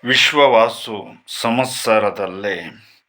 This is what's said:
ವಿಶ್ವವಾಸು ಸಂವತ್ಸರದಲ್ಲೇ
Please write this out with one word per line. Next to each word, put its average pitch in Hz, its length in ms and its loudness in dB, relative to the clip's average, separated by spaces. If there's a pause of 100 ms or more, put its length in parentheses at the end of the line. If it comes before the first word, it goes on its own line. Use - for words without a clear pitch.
ವಿಶ್ವವಾಸು 120 1080 2 (120)
ಸಂವತ್ಸರದಲ್ಲೇ 101 1400 -2 (380)